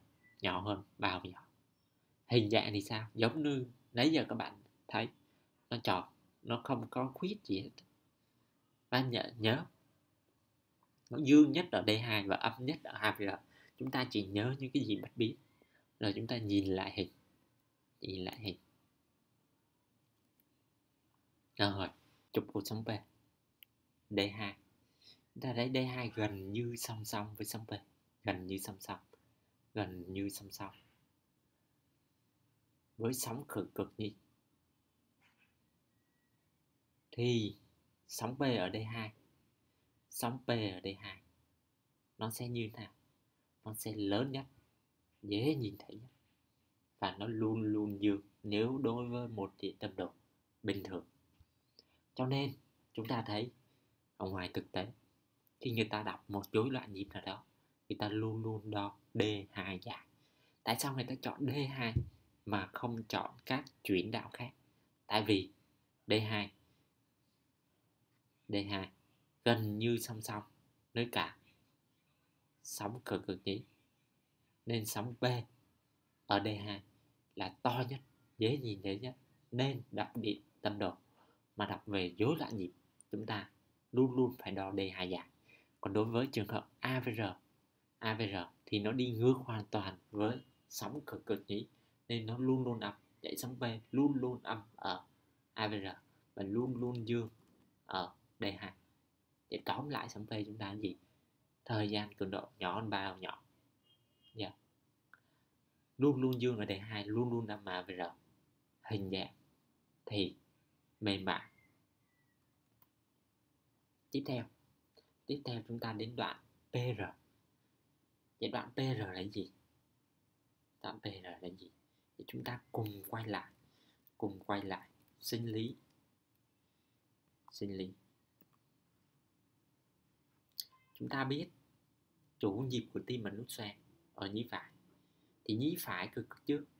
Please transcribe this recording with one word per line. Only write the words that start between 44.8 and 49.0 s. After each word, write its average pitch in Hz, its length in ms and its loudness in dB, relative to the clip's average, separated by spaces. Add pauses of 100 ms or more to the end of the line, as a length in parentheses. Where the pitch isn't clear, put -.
dễ 107 320 2
nhìn 107 240 -4
thấy - 160 -14
nhất. 110 140 -16 (920)
Và 95 200 -2
nó 104 80 -2
luôn 110 340 2
luôn 104 400 0
dương 101 200 4 (220)
nếu 110 340 2
đối 123 300 0